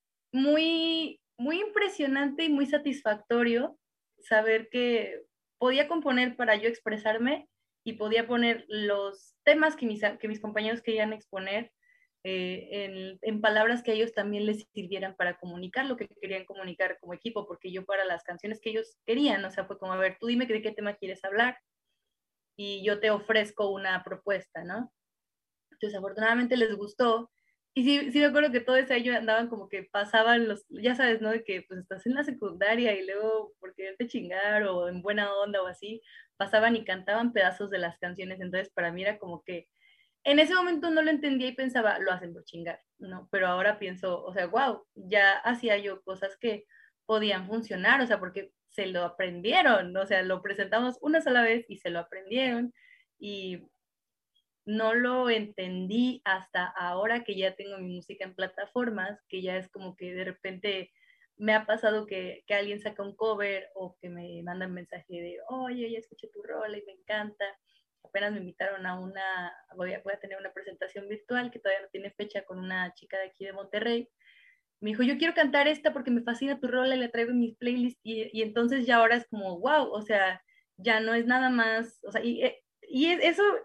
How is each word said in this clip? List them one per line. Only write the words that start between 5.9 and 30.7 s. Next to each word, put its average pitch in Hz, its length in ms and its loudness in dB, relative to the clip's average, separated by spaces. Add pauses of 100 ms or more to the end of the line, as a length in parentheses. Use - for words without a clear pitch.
para 226 200 4
yo 214 120 0
expresarme 226 800 0 (360)
y 226 100 -6
podía 220 320 2
poner 233 420 2
los 202 760 -2
temas 311 320 6
que 247 100 -4
mis, 214 160 -2 (180)
que 220 80 -6
mis 214 120 -6
compañeros 214 420 -2
querían 220 300 0
exponer, 202 600 -6 (520)
eh, 185 460 -6
en, 190 520 -8
en 214 180 -2
palabras 220 420 4
que - 80 -2
a 220 40 2
ellos 226 200 0
también 208 320 -2
les 214 260 -2
sirvieran 190 440 -8
para 180 220 0
comunicar 185 480 -6
lo 254 100 -4
que 214 100 -10 (140)
querían 190 240 -6
comunicar 190 560 -6
como 175 140 -12
equipo, 214 340 -8
porque 175 240 -12
yo 190 120 -8
para 196 200 -2
las 175 180 -4
canciones 208 380 -10
que 226 100 -6
ellos 220 340 -6
querían, 233 400 2
o 190 60 -8
sea, 190 160 -4
fue - 120 -12
como, 185 140 -6
"A 185 40 -2
ver, 190 240 0
tú 233 80 -4
dime 240 180 2
de 214 160 -2
qué 214 100 -4
tema 208 220 -6
quieres 185 300 -10
hablar 226 320 2 (1000)
y 202 280 -8
yo 208 160 2
te 214 100 4
ofrezco 208 600 2
una 190 340 -2
propuesta", 185 600 -4
¿no? 208 280 -8 (800)
Entonces, 208 260 -6
afortunadamente 226 580 2
les 220 200 2
gustó. 226 540 2 (440)
Y 254 100 2
sí, 285 280 2
sí 294 80 4
me 294 60 8
acuerdo 294 260 4
que 240 80 2
todo 254 160 4
ese 262 180 4
año 240 220 2
andaban 226 320 2
como 208 200 -10
que 190 160 -8
pasaban 226 640 4
los, 202 220 -6